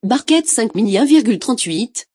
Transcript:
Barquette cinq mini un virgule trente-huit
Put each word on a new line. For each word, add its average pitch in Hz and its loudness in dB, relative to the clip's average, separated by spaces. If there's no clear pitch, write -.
Barquette 294 0
cinq 226 -2
mini 196 0
un 262 4
virgule 247 4
trente-huit 208 -6